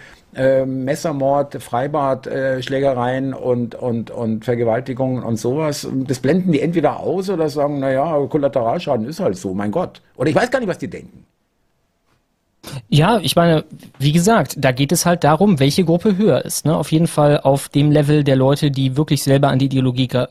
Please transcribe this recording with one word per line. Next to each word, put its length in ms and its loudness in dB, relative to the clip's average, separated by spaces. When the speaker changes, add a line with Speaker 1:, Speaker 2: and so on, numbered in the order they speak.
Speaker 1:
äh, 320 2
Messermord, 960 -2
Freibad, 640 -2
äh, 340 -4
Schlägereien 720 -2
und, 400 -2
und, 380 -6
und 340 -4
Vergewaltigungen 800 -2
und 140 -2
sowas. 500 -4
Das 140 -4
blenden 320 2
die 100 2
entweder 380 0
aus 320 -4
oder 180 -2
sagen, 300 -2
„Na 120 -2
ja, 360 0
Kollateralschaden 800 0
ist 120 -10
halt 160 -2
so, 200 -6
mein 160 -2
Gott.“ 320 -6
Oder 140 -2
ich 60 0
weiß 160 0
gar 80 0
nicht, 100 -4
was 80 -6
die 140 -10
denken. 320 -18
Speaker 2:
Ja, 300 4
ich 180 -4
meine, 260 4
wie 140 0
gesagt, 460 2
da 160 2
geht 180 -2
es 140 0
halt 180 0
darum, 360 4
welche 260 2
Gruppe 320 2
höher 260 2
ist, 220 -6
ne? 100 2
Auf 160 -4
jeden 160 2
Fall 320 2
auf 300 0
dem 220 2
Level 340 4
der 100 4
Leute, 360 2
die 260 -2
wirklich 260 0
selber 240 4
an 120 2
die 80 2
Ideologie 400 0
gra-, 240 -2